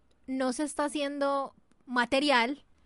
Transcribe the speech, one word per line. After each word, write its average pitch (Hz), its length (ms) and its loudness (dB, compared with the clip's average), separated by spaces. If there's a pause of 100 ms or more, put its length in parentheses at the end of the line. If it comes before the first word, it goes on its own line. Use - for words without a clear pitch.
(260)
no 262 260 -2
se 302 120 -2
está 294 200 -4
haciendo 277 680 -2 (320)
material, 254 760 2 (220)